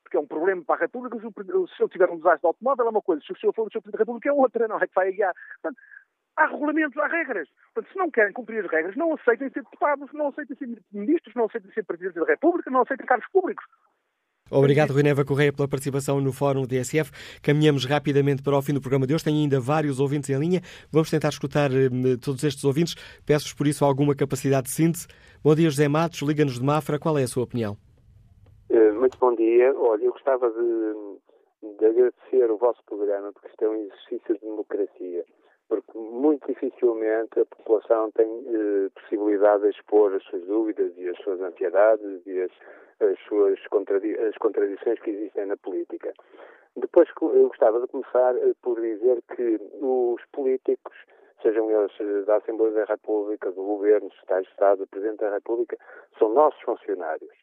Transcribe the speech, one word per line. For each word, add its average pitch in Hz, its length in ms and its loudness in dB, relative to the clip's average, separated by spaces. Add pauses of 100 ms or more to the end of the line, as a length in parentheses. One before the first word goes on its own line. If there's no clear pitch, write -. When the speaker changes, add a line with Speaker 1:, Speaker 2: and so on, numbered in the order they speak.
Speaker 1:
porque - 140 -12
é 165 60 2
um 147 40 -8
problema 170 380 -2
para 156 120 -2
a - 40 -14
República. 240 400 -6
Se 208 80 -14
o 208 60 -12
pre-, 202 120 -14
se 185 380 -2
ele 202 60 0
tiver 175 200 2
um 170 60 -6
desastre 160 240 2
de 170 80 0
automóvel, 240 380 0
é 226 40 0
uma 214 120 0
coisa. - 220 -2
Se 185 100 -14
o - 40 -12
senhor 208 140 0
for 220 160 -4
o - 40 -12
seu 220 100 -6
Presidente 208 180 -12
da 220 40 2
República, 233 260 -4
é - 20 2
outra, 247 380 2
não 190 80 -4
é 180 100 0
que - 80 -10
vai 190 160 2
guiar. 185 220 -2 (280)
Portanto, 311 160 -8 (600)
há 311 100 4
regulamentos, 294 500 -2
há 294 100 0
regras. 269 420 -4 (240)
Portanto, - 180 -8
se - 80 -10
não 359 100 0
querem 208 240 2
cumprir 220 320 -8
as 175 60 -6
regras, 170 240 -2
não 320 180 0
aceitem 247 380 0
ser 285 100 -8
deputados, 285 520 -4
não 294 160 -4
aceitem 285 280 -12
ser 233 340 -12
ministros, 214 440 -4
não 240 100 0
aceitem 196 260 -10
ser 214 120 -6
Presidente 175 320 -8
da 160 100 -2
República, 294 460 0
não 254 100 2
aceitem 247 240 -4
cargos 247 240 0
públicos. 349 340 0 (880)
Speaker 2:
Obrigado, 139 400 4
Rui 143 120 2
Neva 143 220 2
Correia, 143 280 0
pela 143 160 -4
participação 139 500 -2
no 135 140 -2
Fórum 135 340 -2
D 127 100 -4
S 127 220 -2
F. - 420 -8
Caminhamos 147 440 4
rapidamente 139 580 2
para 139 120 2
o 139 60 4
fim 143 120 -2
do 135 80 0
programa 131 260 0
de 139 60 0
hoje. 160 100 -2
Tem 156 100 0
ainda 143 260 2
vários 143 400 0
ouvintes 139 300 -2
em 135 80 0
linha. 170 220 0 (320)
Vamos 151 180 2
tentar 156 200 0
escutar, 143 420 -2
eh, 127 520 2
todos 135 200 -4
estes 139 200 -2
ouvintes. 143 300 0 (320)
Peço-vos, 147 280 0
por 147 120 -2
isso, 147 200 2
alguma 139 300 2
capacidade 135 520 0
de - 60 -8
síntese. 160 340 0 (340)
Bom 156 140 6
dia, 165 140 4
José 143 180 2
Matos. 156 340 0
Liga-nos 143 380 0
de 127 60 -2
Mafra. 151 340 0
Qual 156 180 0
é 135 60 2
a 120 40 -2
sua 123 160 -2
opinião? 110 340 -4 (920)
Speaker 3:
Eh, 110 220 6
muito 127 260 0
bom 123 160 2
dia. 117 420 4
Olha, 113 280 0
eu 123 80 2
gostava 127 400 -2
de, 107 1300 -8
de 110 60 2
agradecer 120 680 2
o 104 60 -2
vosso 117 280 -2
programa, 101 460 -6
porque - 160 -20
isto - 160 -8
é 107 60 0
um 110 60 -4
exercício 110 600 -8
de - 60 -16
democracia. 98 840 -8 (440)
Porque - 280 -6
muito 123 480 0
dificilmente 113 960 -2
a 113 60 4
população 110 680 0
tem, 113 160 2
eh, 107 680 -2
possibilidade 104 680 2
de 104 60 4
expor 104 440 2
as 98 120 -4
suas 90 200 -10
dúvidas 98 520 -2
e 90 100 -8
as 87 120 -6
suas 92 220 -6
ansiedades 95 840 2
e 92 140 -4
as, 90 100 -4 (480)
as 98 220 2
suas 101 460 0
contradi-, 101 520 -2
as 107 180 -4
contradições 101 600 -2
que - 100 -8
existem 104 360 -8
na 98 120 -6
política. - 560 -10 (640)
Depois, - 380 2
co-, - 180 -4
eu 131 160 6
gostava 120 340 2
de 127 60 -6
começar, 127 480 0
eh, 123 260 0
por 117 180 -4
dizer 117 440 0 (120)
que 113 240 -2 (220)
os 123 400 0 (100)
políticos, 131 640 -4 (480)
sejam 110 300 0
eles, 107 280 2
eh, 101 240 -2
da 104 120 2
Assembleia 110 380 0
da 107 120 0
República, 104 680 -4
do 92 120 -10
Governo, 101 460 2
do - 60 -20
Estado 95 280 -4
de - 60 -12
Estado, 98 300 2
do 98 80 -8
Presidente 104 340 -6
da 104 100 -2
República, 117 460 -4 (420)
são 110 140 4
nossos 147 280 4
funcionários. 90 800 -8